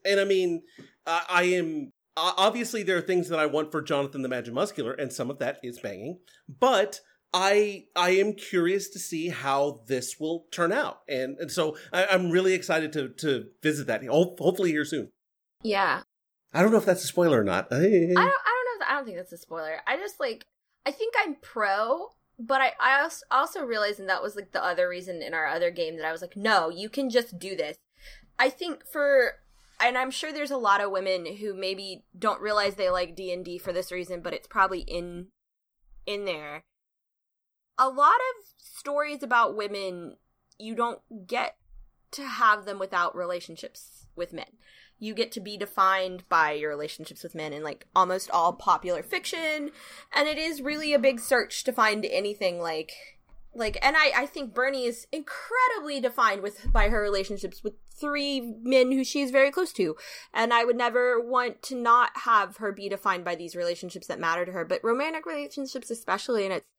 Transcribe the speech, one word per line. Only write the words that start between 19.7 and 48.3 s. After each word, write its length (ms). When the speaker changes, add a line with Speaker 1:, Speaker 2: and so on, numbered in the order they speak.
Speaker 2:
I 120
just, 220
like, 240
I 60
think 220
I'm 180
pro, 680
but 220
I, 180
I 220
als-, 280
also 360
realized, 340
and 100
that 140
was, 120
like, 180
the 100
other 240
reason 340
in 120
our 140
other 240
game 260
that 80
I 80
was 80
like, 160
"No, 320
you 200
can 200
just 280
do 180
this." 200
I 120
think 360
for, 480
and 180
I'm 140
sure 200
there's 200
a 60
lot 240
of 100
women 460
who 160
maybe 500
don't 240
realize 340
they 140
like 260
D 160
and 140
D 120
for 160
this 180
reason, 300
but 120
it's 140
probably 340
in, 460
in 200
there. 380
A 120
lot 260
of 300
stories 680
about 320
women, 600
you 180
don't 240
get 280
to 140
have 400
them 140
without 360
relationships 1000
with 160
men. 140
You 160
get 200
to 80
be 160
defined 720
by 240
your 160
relationships 520
with 140
men 160
in, 120
like, 300
almost 380